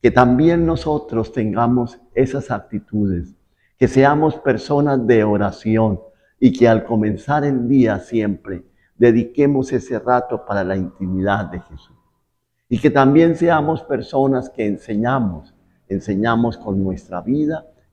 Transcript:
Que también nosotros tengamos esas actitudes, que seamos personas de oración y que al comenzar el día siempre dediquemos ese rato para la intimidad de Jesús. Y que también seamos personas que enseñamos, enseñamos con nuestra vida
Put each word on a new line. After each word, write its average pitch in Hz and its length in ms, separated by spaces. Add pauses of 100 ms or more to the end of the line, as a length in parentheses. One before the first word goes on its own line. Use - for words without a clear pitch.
Que 185 80
también 151 560
nosotros 151 640
tengamos 120 680 (160)
esas 131 340
actitudes, 104 840 (420)
que 123 100
seamos 147 480
personas 139 720
de 113 160
oración 104 760 (400)
y 123 140
que 117 160
al 110 140
comenzar 110 600
el 131 240
día 120 300
siempre 101 640 (320)
dediquemos 131 800
ese 120 240
rato 123 480
para 101 180
la 95 140
intimidad 95 680
de 87 160
Jesús. - 340 (760)
Y 120 80
que 151 140
también 143 440
seamos 160 460
personas 135 680
que 110 160
enseñamos, 107 880 (320)
enseñamos 113 720
con 95 240
nuestra 90 380
vida 151 440 (260)